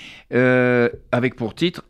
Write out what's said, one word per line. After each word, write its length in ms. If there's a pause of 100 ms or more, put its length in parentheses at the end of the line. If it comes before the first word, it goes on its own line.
(320)
Euh, 560 (240)
avec 240
pour 180
titre, « 360